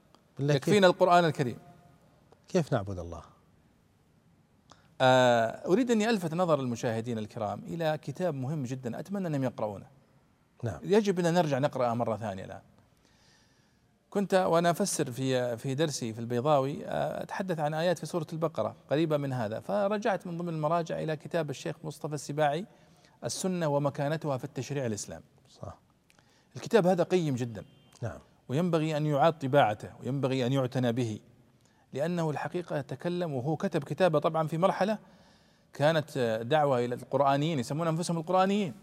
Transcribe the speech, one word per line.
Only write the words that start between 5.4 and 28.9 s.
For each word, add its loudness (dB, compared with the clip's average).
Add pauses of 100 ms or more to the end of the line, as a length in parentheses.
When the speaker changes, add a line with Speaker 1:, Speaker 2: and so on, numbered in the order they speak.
Speaker 2:
أريد 2
أني 2
ألفت -2
نظر 2
المشاهدين -4
الكرام -6
إلى -4
كتاب -4
مهم -6
جدا، -8
أتمنى -6
أنهم -2
يقرؤونه. -6 (800)
Speaker 1:
نعم. -4
Speaker 2:
يجب 2
أن 2
نرجع 2
نقرأه 0
مرة -2
ثانية -8
الآن. -16 (1500)
كنت -2
وأنا 6
أفسر 0
في، -2
في -4
درسي -2
في -12
البيضاوي، 0
آه، -4
أتحدث -6
عن -2
آيات -2
في -10
سورة -6
البقرة -4 (140)
قريبة 2
من -2
هذا، -4
فرجعت -2
من -8
ضمن -6
المراجع -2
إلى -4
كتاب -4
الشيخ -6
مصطفى -8
السباعي، -2 (580)
السنة -2
ومكانتها -2
في -8
التشريع -6
الإسلامي. -6 (260)
Speaker 1:
صح. -16 (800)
Speaker 2:
الكتاب 4
هذا 4
قيم 0
جدا. -6 (360)
Speaker 1:
نعم. -8 (300)
Speaker 2:
وينبغي 0